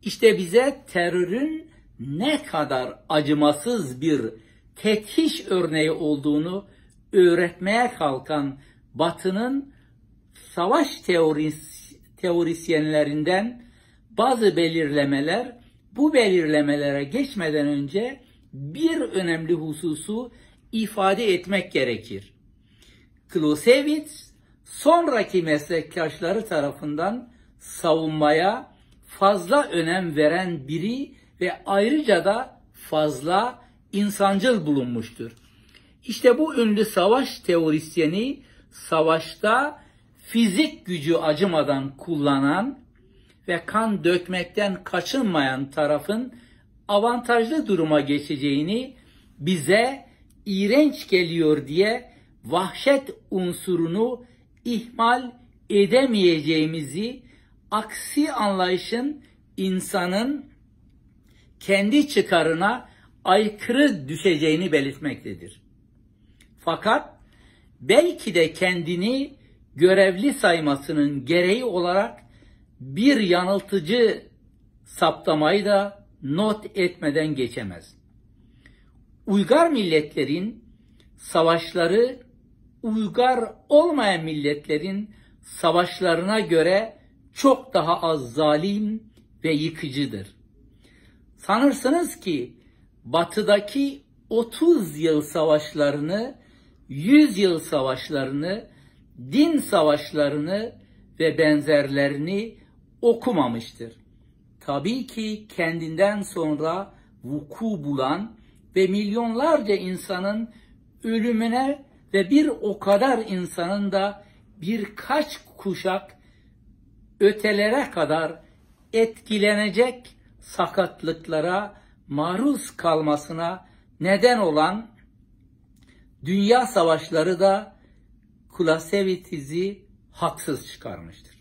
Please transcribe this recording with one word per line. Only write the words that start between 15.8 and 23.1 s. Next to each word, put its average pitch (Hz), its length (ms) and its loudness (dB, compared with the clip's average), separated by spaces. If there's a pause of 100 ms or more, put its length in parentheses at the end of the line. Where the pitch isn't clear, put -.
bu 302 220 2
belirlemelere 147 920 2
geçmeden 156 600 -2
önce 147 540 -4 (320)
bir 277 480 -2
önemli 170 520 -2
hususu 160 800 -6 (400)
ifade 202 600 0
etmek 185 380 -4
gerekir. 113 600 -4 (1000)